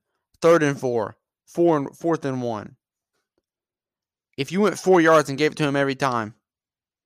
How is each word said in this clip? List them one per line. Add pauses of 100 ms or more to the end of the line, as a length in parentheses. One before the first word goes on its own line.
(420)
Third
and
four. (320)
Four
and,
fourth
and
one. (1600)
If
you
went
four
yards
and
gave
it
to
him
every
time, (720)